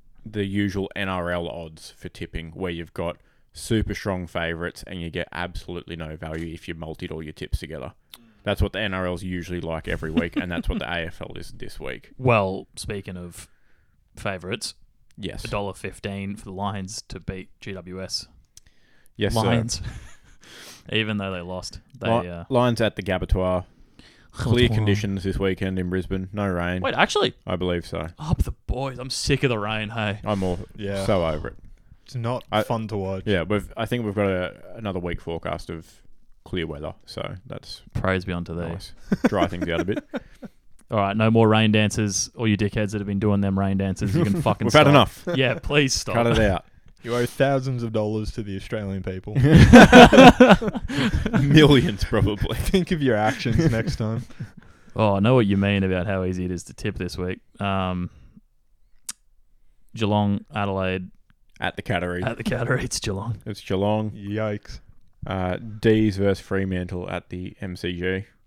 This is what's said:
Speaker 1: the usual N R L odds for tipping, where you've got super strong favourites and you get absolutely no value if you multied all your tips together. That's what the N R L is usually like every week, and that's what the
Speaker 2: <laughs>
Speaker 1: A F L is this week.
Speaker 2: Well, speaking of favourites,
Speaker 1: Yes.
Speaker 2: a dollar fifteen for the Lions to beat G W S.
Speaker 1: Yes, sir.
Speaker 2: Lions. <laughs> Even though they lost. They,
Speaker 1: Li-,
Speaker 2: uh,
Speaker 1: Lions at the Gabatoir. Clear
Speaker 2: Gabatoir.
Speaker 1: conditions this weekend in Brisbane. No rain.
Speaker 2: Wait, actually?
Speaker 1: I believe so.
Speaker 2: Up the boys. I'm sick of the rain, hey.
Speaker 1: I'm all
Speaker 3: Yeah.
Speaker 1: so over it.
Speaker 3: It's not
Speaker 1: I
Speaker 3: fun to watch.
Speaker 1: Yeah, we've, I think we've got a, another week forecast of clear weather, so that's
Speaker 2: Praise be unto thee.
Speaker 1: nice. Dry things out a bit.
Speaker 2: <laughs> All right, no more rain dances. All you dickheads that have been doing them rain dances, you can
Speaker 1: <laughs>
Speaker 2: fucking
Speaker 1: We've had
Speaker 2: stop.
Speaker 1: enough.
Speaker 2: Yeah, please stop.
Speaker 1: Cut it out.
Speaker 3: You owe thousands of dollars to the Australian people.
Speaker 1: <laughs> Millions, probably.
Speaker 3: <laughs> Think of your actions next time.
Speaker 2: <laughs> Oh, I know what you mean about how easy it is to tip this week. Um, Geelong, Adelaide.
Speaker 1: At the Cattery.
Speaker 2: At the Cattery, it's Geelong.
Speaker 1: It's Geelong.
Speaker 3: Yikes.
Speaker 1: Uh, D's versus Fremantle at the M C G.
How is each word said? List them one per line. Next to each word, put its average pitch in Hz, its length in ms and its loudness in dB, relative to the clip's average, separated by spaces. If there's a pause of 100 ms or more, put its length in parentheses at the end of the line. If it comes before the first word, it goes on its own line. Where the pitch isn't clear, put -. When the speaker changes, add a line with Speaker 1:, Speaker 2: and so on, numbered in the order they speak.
(260)
Speaker 1:
the 104 200 -4
usual 98 500 -2
N 98 140 -4
R 90 200 -4
L 87 180 -4
odds 80 500 -14
for 90 120 -14
tipping, 82 420 -12
where 90 200 -6
you've 85 220 -10
got 87 240 -6 (360)
super 107 400 -2
strong 92 340 -6
favourites 85 580 -6
and 90 160 -12
you 85 80 -8
get 85 220 -8
absolutely 87 640 -10
no 78 220 -10
value 80 360 -8
if - 140 -16
you 82 80 -8
multied 80 360 -12
all 80 120 -10
your 76 100 -14
tips - 260 -8
together. 71 340 -12 (500)
That's 104 180 0
what 101 120 0
the 95 60 -6
N 101 140 -4
R 92 140 -2
L 90 60 -2
is 90 100 -8
usually 87 380 -6
like 80 260 -6
every 82 240 -6
week, - 240 -2
and 90 160 -4
that's - 180 -6
what 220 100 -4
the - 60 -6
Speaker 2:
<laughs> - 60 -6
Speaker 1:
A 85 160 -4
F - 140 -14
L - 140 -12
is - 160 -14
this - 280 -14
week. 65 380 -12
Speaker 2:
Well, 104 580 0
speaking 98 420 -10
of 87 300 -16 (680)
favourites, 98 580 -8 (440)
Speaker 1:
Yes. - 280 -10
Speaker 2:
a - 20 -10
dollar 101 260 -6
fifteen 98 640 -10
for - 100 -18
the 101 60 -14
Lions 98 580 -8
to - 100 -12
beat 92 300 -10 (100)
G 104 140 -12
W 92 280 -12
S. - 260 -8 (920)
Speaker 1:
Yes, 98 160 -2
sir. 117 100 2
Speaker 2:
Lions. 113 380 0 (540)
<laughs> - 560 -18
Even 107 260 -2
though 98 140 -6
they 90 100 -8
lost. 90 380 -12 (200)
They, 98 100 -6
Speaker 1:
Li-, 110 200 0
Speaker 2:
uh, 85 200 -12
Speaker 1:
Lions 123 320 2
at 107 140 0
the 101 60 -8
Gabatoir. 92 640 0 (680)
Clear 120 340 4
Speaker 2:
Gabatoir. 113 80 2
Speaker 1:
conditions 101 480 0
this 95 160 -2
weekend 95 400 -2
in 90 100 -2
Brisbane. 95 440 -4
No 104 120 -2
rain. 87 360 -2
Speaker 2:
Wait, - 120 -2
actually? 214 400 0 (140)
Speaker 1:
I 92 80 -2
believe 87 320 -2
so. 82 200 -8 (120)
Speaker 2:
Up 156 240 0
the 117 80 -8
boys. 127 480 -8
I'm 127 100 -10
sick - 340 -2
of 135 60 4
the 113 80 -2
rain, 107 320 -4
hey. 107 360 -4
Speaker 1:
I'm 101 180 -2
all 90 160 -2 (160)
Speaker 3:
Yeah. 98 300 -6
Speaker 1:
so 95 200 2
over 78 220 -4
it. - 80 -12 (500)
Speaker 3:
It's - 100 -14
not 120 360 -6
Speaker 1:
I 107 100 2
Speaker 3:
fun 110 280 -4
to 107 80 -6
watch. 95 280 -6
Speaker 1:
Yeah, 92 180 2
we've, 98 340 -2
I 113 80 -2
think 120 200 -4
we've 101 80 -4
got 101 140 0
a, 92 480 -4
another 101 240 -6
week 87 220 -6
forecast 85 480 -6
of 82 200 -12 (540)
clear 85 240 -4
weather, 76 260 -8 (120)
so - 300 -10 (120)
that's - 340 -16 (120)
Speaker 2:
Praise 92 320 -2
be 90 80 -6
unto 87 200 -8
thee. 85 140 -6
Speaker 1:
nice. 85 240 -12 (360)
Dry 87 200 0
things 87 220 -6
out 82 100 0
a 85 60 -2
bit. 107 240 -4
Speaker 2:
<laughs> - 840 -16
All 110 80 0
right, 98 180 0
no 110 140 4
more 113 160 6
rain 110 240 6
dances. 107 640 0
All 117 120 -2
you 104 100 4
dickheads 104 340 0
that 107 80 -4
have 101 80 -6
been 101 120 -2
doing 101 220 2
them 98 160 0
rain 98 200 0
dances, 98 380 -2
you 170 80 2
can 196 180 2
Speaker 1:
<laughs> - 20 -2
Speaker 2:
fucking 107 220 0
Speaker 1:
We've 117 80 0
had 151 80 10
Speaker 2:
stop. 139 80 8
Speaker 1:
enough. 139 340 6 (120)
Speaker 2:
Yeah, 123 220 0
please 143 380 0
stop. - 180 -6
Speaker 1:
Cut 117 140 2
it 117 120 2
out. 98 260 2 (360)
Speaker 3:
You 117 140 -4
owe 120 120 0
thousands 135 560 0
of 113 100 -4
dollars 107 380 -2
to - 120 -8
the 98 120 -8
Australian 98 480 -6
people. 95 320 -8
Speaker 1:
<laughs> 143 40 0 (2000)
Millions, 143 600 6
probably. 104 540 0
Speaker 3:
<laughs> - 0 -
Think - 340 0
of 160 120 -2
your 120 120 2
actions 113 560 0
next 113 260 -2
time. 113 320 -4
Speaker 2:
<laughs> - 40 -18 (640)
Oh, 101 180 4
I 95 40 2
know 120 160 4
what 120 100 6
you 98 120 2
mean 101 260 2
about 92 240 0
how 95 160 -2
easy 90 220 -4
it 90 60 -4
is 87 120 -8
to - 100 -20
tip - 240 -8
this 90 200 -8
week. 92 220 -6 (200)
Um, 92 500 -2 (1900)
Geelong, 104 580 0
Adelaide. 95 560 -4 (500)
Speaker 1:
At - 180 -6
the - 40 -8
Cattery. 90 440 -4
Speaker 2:
At 104 120 -6
the 117 60 -10
Cattery, 123 400 -2
it's - 160 -6
Geelong. 104 460 -6
Speaker 1:
It's 107 160 -12
Geelong. 104 500 -2
Speaker 3:
Yikes. 104 680 -8 (460)
Speaker 1:
Uh, 92 320 -4
D's 110 600 2
versus 98 280 0
Fremantle 92 640 -4
at 90 200 -8
the 90 320 -12
M 92 160 -10
C 90 200 -6
G. 92 280 -2 (220)